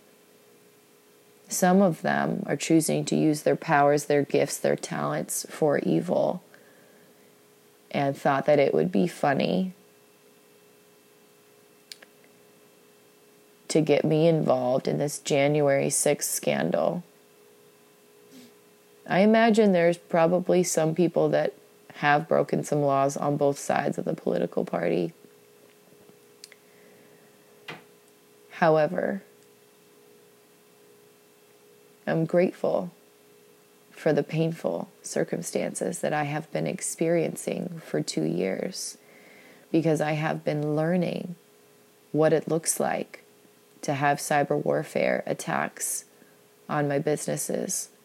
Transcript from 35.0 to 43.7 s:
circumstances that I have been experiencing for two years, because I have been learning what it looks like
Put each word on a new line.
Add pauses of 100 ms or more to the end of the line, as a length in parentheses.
circumstances
that
I
have
been
experiencing
for
two
years, (760)
because
I
have
been
learning (800)
what
it
looks
like (580)